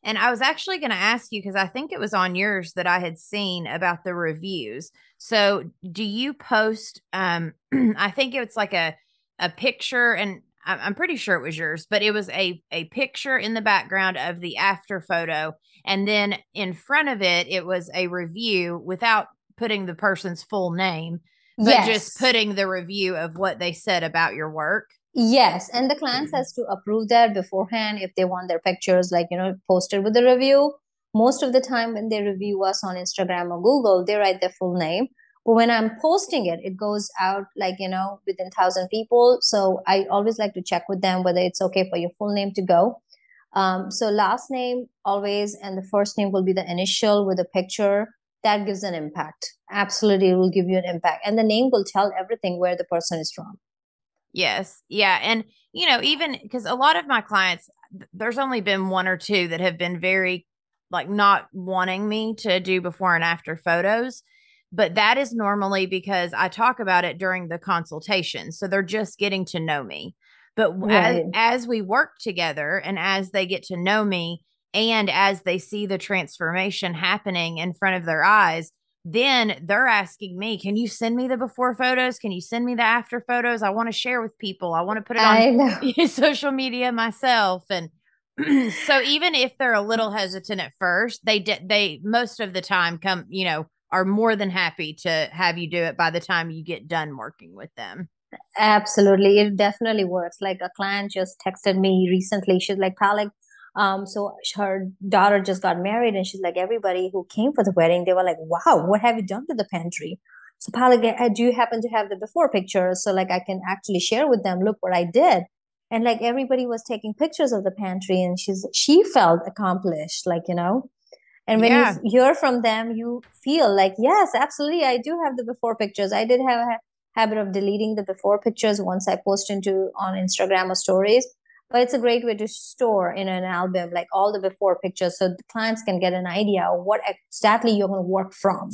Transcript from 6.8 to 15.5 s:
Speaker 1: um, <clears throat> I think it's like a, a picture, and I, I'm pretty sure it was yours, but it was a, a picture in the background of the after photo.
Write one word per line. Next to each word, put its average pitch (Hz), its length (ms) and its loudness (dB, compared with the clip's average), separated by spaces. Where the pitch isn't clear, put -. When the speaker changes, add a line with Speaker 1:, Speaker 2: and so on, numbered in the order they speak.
Speaker 1:
um, 170 400 -2
<clears throat> - 20 -4
I 190 140 0
think 262 240 -2
it's 247 220 -6
like 202 160 -2
a, 165 220 -2
a 180 100 0
picture, 240 680 0
and 190 260 -6
I, 190 120 -2
I'm 185 180 -4
pretty 349 200 -4
sure 202 200 0
it 156 80 -2
was 156 140 -8
yours, 160 320 -6
but 208 140 0
it 214 80 2
was 208 180 -4
a, 180 320 -4
a 165 140 -6
picture 262 520 -4
in 214 180 -2
the 220 60 -4
background 190 560 0
of 170 240 -6
the 170 160 -8
after 185 440 -2
photo. 160 520 -4